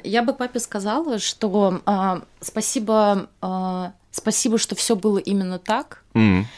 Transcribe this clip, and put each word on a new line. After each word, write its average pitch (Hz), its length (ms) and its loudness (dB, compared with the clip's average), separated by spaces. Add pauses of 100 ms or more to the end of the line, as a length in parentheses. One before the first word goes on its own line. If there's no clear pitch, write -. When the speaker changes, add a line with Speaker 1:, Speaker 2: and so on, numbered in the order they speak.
Speaker 1:
я 226 180 0
бы 254 100 0
папе 247 280 -4
сказала, 220 580 -2
что, 190 640 0
а, 190 360 0 (180)
спасибо, 214 880 0 (140)
а, 185 500 -4 (200)
спасибо, 220 460 0
что - 180 -2
все - 200 0
было 202 220 0
именно 185 420 -2
так. - 540 -4
Speaker 2:
Мгм. 104 340 4 (100)